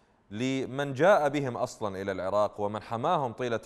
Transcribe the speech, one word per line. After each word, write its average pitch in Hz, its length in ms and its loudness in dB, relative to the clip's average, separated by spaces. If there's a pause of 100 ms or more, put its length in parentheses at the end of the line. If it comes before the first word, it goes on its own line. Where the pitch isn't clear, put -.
(320)
لمن 131 600 -2
جاء 151 360 6
بهم 135 280 -2
أصلًا 101 440 -4
إلى 98 100 -2
العراق 95 500 0
ومن 104 200 -2
حماهم 135 520 -2
طيلة 117 320 -2